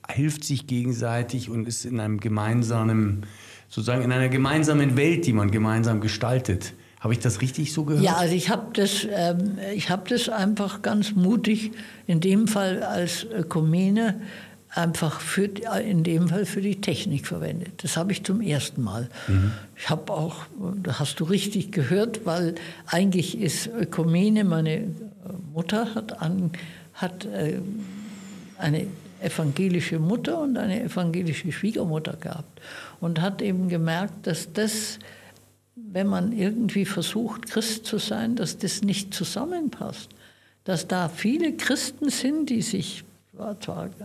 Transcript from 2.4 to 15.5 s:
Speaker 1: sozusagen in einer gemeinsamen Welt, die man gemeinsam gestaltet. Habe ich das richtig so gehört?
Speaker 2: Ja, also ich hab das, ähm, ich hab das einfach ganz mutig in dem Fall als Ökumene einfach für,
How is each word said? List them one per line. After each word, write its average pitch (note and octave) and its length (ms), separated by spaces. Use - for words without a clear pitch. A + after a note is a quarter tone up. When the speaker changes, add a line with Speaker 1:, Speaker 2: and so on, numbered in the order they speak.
Speaker 1:
sozusagen A#2+ 340
in B2 80
einer B2+ 180
gemeinsamen C#3+ 680
Welt, E3 280
die C3 80
man G2+ 180
gemeinsam A2 500
gestaltet. A2+ 720
Habe A2 140
ich A#2 60
das - 220
richtig C#3 320
so D#3 120
gehört? D3 180
Speaker 2:
Ja, E3+ 140
also F3 180
ich F3 140
hab A3 260
das, G3 340
ähm, F#3 480
ich G3 160
hab F3+ 200
das A#3+ 200
einfach G3+ 520
ganz G#3 340
mutig G#3+ 560
in E3 140
dem G3 280
Fall G3 360
als F#3 400
Ökumene G3 1000
einfach E3 460
für, - 260